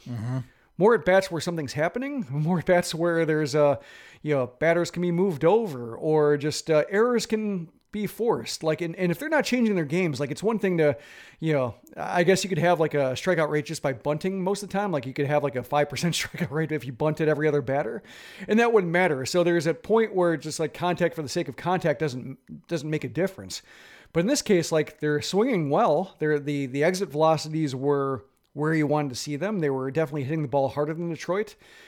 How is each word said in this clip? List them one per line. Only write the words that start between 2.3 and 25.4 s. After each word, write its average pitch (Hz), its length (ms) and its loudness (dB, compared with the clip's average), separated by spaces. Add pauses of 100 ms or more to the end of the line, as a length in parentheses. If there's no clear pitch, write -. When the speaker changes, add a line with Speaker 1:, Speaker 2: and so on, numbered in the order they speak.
Speaker 2:
more 151 280 0
at 147 80 -4
bats 175 280 4
where 165 300 2
there's 151 300 0
a, 147 240 4 (440)
you 147 120 0
know, 131 120 2 (120)
batters 170 320 2
can 170 120 -4
be 175 100 2
moved 170 320 0
over, 160 520 2
or 151 400 4
just, 143 340 -4
uh, 151 180 6
errors 226 380 2
can 208 420 -4 (240)
be 208 160 -4
forced. 160 560 -2
Like, 156 160 0
and, 170 160 -6
and 180 160 0
if 165 80 -2
they're 294 80 -6
not 311 160 2
changing 226 320 2
their 165 80 0
games, 156 340 -2
like, 135 140 -4
it's - 100 -8
one 214 160 0
thing 180 200 0
to, 147 180 4 (440)
you 160 120 0
know, 127 220 0 (220)
I - 280 0
guess 190 180 4
you 202 60 -6
could 180 100 -2
have, 170 220 2
like, 156 140 0
a 135 180 0
strikeout 160 380 0
rate 151 160 -2
just - 160 -8
by 139 100 -2
bunting 156 500 -4
most 196 200 -2
of 196 80 -12
the - 20 -8
time. 196 180 -2
Like, 143 160 -2
you 131 60 -8
could 143 140 -2
have, 147 180 2
like, 135 120 -2
a 123 60 -4
five 147 280 0
percent 160 240 -2
<laughs> - 20 -2
strikeout - 340 -6
rate 156 220 -2
if 147 140 -4
you 135 60 -8
bunted 151 360 0
every 151 180 2
other 147 160 2
batter, 131 400 -4 (460)
and 208 100 4
that 233 140 4
wouldn't 190 180 4
matter. 160 360 2
So 175 180 2
there's 170 220 2
a 165 80 2
point 214 400 0
where 175 240 4
just, 147 200 -8
like, 156 160 -2
contact 175 400 0
for 165 80 -6
the 139 60 -8
sake 170 200 -2
of 135 80 -10
contact 170 440 0
doesn't, 135 680 -8
doesn't 156 240 -6
make 151 140 -2
a 131 40 -6
difference. 113 520 -4 (540)
But 165 60 2
in 175 60 0
this 277 160 0
case, 175 300 2
like, 156 280 0
they're 151 200 0
swinging 196 480 0